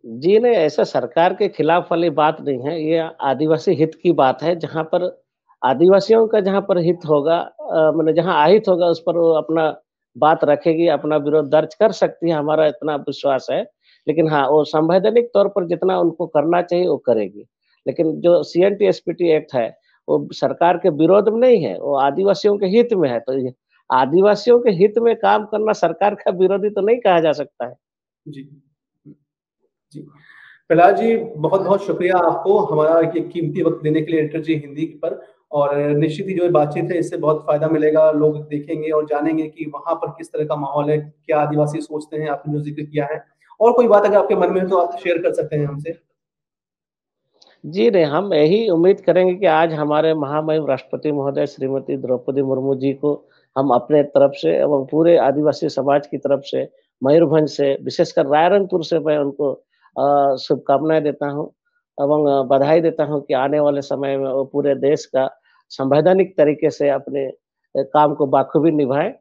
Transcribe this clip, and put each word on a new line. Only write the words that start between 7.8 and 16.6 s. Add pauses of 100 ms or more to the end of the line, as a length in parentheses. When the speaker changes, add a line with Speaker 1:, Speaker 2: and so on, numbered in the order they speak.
Speaker 1:
माने
जहाँ
अहित
होगा
उस
पर
वो
अपना (380)
बात
रखेगी,
अपना
विरोध
दर्ज
कर
सकती
है,
हमारा
इतना
विश्वास
है। (380)
लेकिन
हाँ,
वो
संवैधानिक
तौर
पर
जितना
उनको
करना